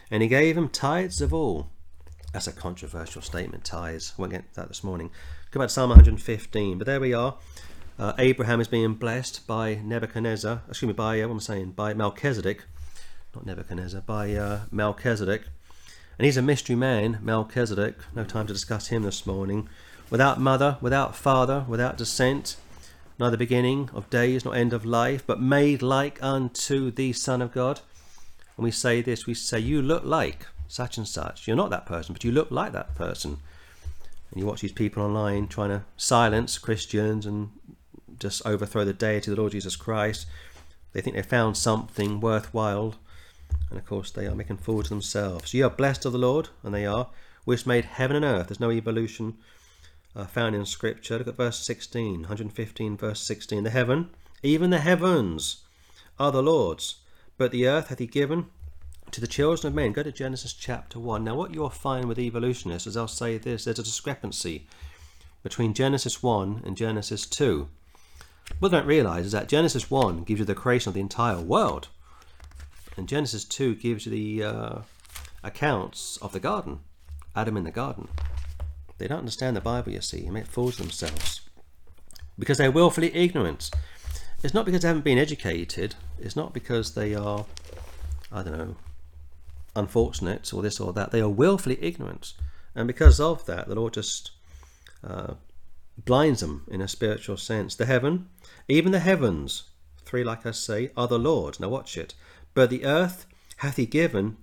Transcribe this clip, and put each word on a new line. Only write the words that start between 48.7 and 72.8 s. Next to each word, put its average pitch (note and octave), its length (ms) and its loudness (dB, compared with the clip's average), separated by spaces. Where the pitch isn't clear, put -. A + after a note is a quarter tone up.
evolution, A2+ 640 -2
uh, G2 100 -8
found A2+ 280 0
in G2+ 100 0
Scripture. A2+ 540 -4
Look B2 100 -4
at - 80 -8
verse A#2+ 220 0
sixteen, G#2+ 680 -4
hundred G#2 280 -6
fifteen, G#2+ 440 -6
verse G#2+ 240 -4
sixteen. G#2 440 -4
"The A2 60 0
heaven, C3 400 2
even D#3 280 4
the E3+ 100 6
heavens, D#3 840 2
are C#3 140 2
the C3 100 4
Lord's, C3 540 2
but B2+ 140 2
the B2 160 4
earth D3+ 220 4
hath C3 100 -6
he B2 80 -2
given D3 400 0
to - 100 -8
the A#2 60 -2
children D#3 400 2
of C#3 80 -2
men." C3 180 2
Go D3 100 -2
to D3 100 -6
Genesis C3 420 -6
chapter - 440 -8
one. A2 260 -2
Now, A2 100 -2
what F3 180 -4
you'll D#3 180 -4
find B2+ 360 -2
with A#2 120 -2
evolutionists A#2 680 -2
is G#2 80 -8
they'll A2+ 140 -2
say A#2 280 -4
this, A2+ 280 -6
there's A#2 140 -2
a A#2 40 -4
discrepancy G#2 840 -6
between A2 320 0
Genesis C3 480 0
one G#2+ 420 0
and F#2+ 120 -6
Genesis A2 500 -2
two. D#2 420 2
What F#3+ 100 4
they E3+ 80 8
don't C#3 80 2
realise G2+ 400 4
is G2 60 -4
that G#2 160 -2
Genesis D3 420 2
one F#2+ 340 4
gives G#2 140 0
you G#2 80 0
the G2 80 0
creation B2 340 2
of F2+ 60 -2
the G2 60 -2
entire G2 400 0
world, F#2+ 480 0